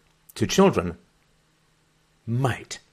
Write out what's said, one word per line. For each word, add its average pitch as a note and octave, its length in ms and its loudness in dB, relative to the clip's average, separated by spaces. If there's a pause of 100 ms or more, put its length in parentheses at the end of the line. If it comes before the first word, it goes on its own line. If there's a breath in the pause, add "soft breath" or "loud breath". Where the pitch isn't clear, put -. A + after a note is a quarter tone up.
(360 soft breath)
to A2 100 -2
children G2 520 2 (1300)
might, A#2+ 520 -4 (140)